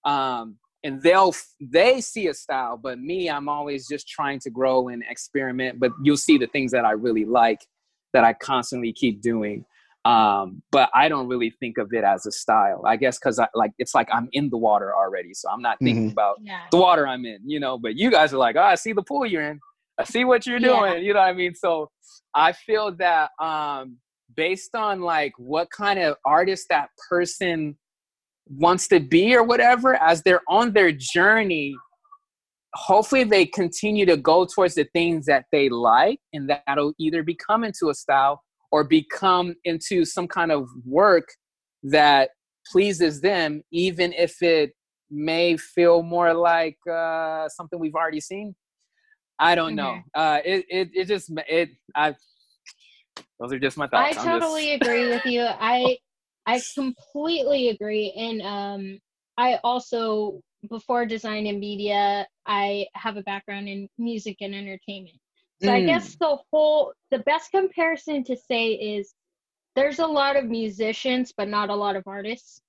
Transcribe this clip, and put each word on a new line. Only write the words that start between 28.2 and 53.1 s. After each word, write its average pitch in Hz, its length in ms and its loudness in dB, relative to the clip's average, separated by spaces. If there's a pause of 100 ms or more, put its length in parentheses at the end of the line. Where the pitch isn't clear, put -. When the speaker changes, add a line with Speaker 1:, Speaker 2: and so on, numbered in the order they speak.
Speaker 1:
wants 170 420 2
to - 120 6
be 170 340 4
or 233 80 6
whatever, 240 540 4
as 165 260 2
they're 180 280 4
on 214 240 2
their 185 180 6
journey, 175 840 0 (1000)
hopefully 220 500 2
they 196 220 4
continue 208 580 -2
to 175 120 6
go 160 280 4
towards 180 300 0
the 151 180 0
things 170 340 0
that 139 260 2
they 143 160 4
like, 120 520 4 (120)
and 143 180 -8
that'll 143 480 -2
either 160 240 -2
become 190 420 -2
into 185 240 -4
a 143 60 -2
style 139 480 0 (300)
or 151 120 4
become 175 720 0 (100)
into 170 400 -2
some 175 220 -6
kind 170 240 -2
of 143 180 0 (160)
work 165 440 4 (560)
that 139 460 4 (360)
pleases 175 540 2
them, 160 500 0
even 175 440 -2
if 160 280 -2
it 160 300 2 (380)
may 160 460 0
feel 170 460 2
more 170 320 0
like, 170 420 0 (140)
uh, 165 580 -6
something 170 300 -14
we've 156 160 -6
already 160 260 -4
seen. 196 340 -14 (840)
I 170 160 4
don't 165 220 -2
know. 135 220 -6 (180)
Speaker 3:
Mm-hmm. 151 40 -2
Speaker 1:
Uh, 151 240 2
it, 185 240 -2
it, 180 260 -4
it 185 120 -2
just, 190 240 -6 (180)
it, 165 220 0 (240)
I, 151 200 0 (1200)